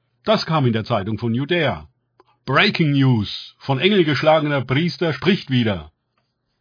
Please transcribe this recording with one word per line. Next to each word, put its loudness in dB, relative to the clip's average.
das 0
kam 0
in 2
der -2
Zeitung -4
von -4
Judäa. -2
Breaking 2
News, 0
von -2
Engel 2
geschlagener 0
Priester -2
spricht -2
wieder. 0